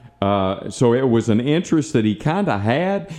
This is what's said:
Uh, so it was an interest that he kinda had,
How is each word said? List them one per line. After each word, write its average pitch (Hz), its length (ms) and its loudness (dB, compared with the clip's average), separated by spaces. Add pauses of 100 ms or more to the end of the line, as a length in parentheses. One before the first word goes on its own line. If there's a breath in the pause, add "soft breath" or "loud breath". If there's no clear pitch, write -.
(200)
Uh, 98 520 0
so 117 200 2
it 131 160 2
was 113 220 2
an 107 100 2
interest 151 540 0
that 110 120 2
he 104 100 2
kinda 160 420 -2
had, 160 600 -2